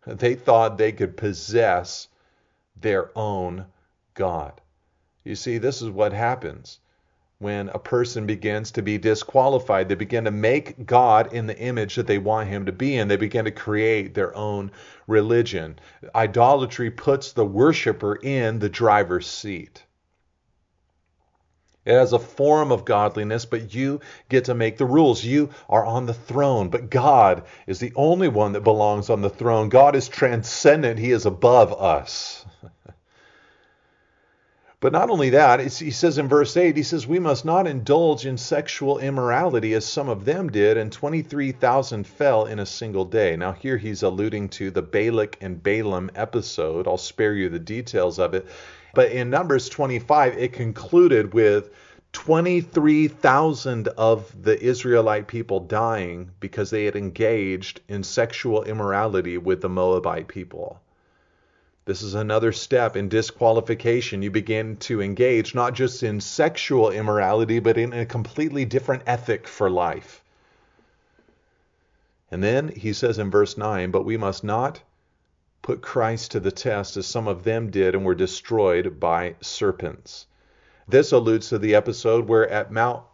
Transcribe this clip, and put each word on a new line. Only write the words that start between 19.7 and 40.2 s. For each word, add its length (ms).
It 80
has 220
a 40
form 540
of 140
godliness, 580
but 300
you 260
get 160
to 80
make 240
the 80
rules. 360
You 280
are 160
on 220
the 80
throne, 560
but 180
God 540
is 120
the 160
only 340
one 240
that 120
belongs 460
on 100
the 80
throne. 400
God 260
is 140
transcendent. 880
He 120
is 160
above 480
us. 760
<laughs> 40
But 120
not 160
only 220
that, 300
it's, 180
he 140
says 260
in 100
verse 300
eight, 180
he 60
says, 240
"We 120
must 280
not 200
indulge 600
in 100
sexual 600
immorality 760
as 140
some 240
of 160